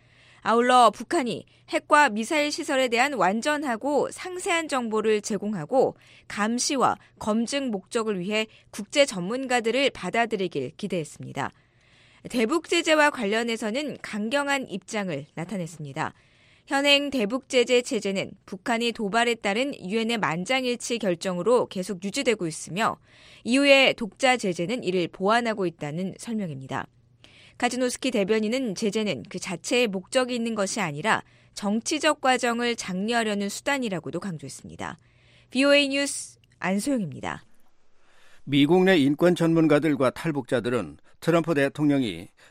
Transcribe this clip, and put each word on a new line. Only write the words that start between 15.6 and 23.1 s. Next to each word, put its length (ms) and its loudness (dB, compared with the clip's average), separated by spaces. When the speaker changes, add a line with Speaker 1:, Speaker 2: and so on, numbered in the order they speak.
Speaker 1:
현행 420 2
대북 400 -2
제재 320 4
체제는 520 -4
북한이 480 -2
도발에 440 0
따른 380 -2
유엔의 440 -2
만장일치 800 -2
결정으로 680 2
계속 380 -6
유지되고 420 0
있으며 520 -4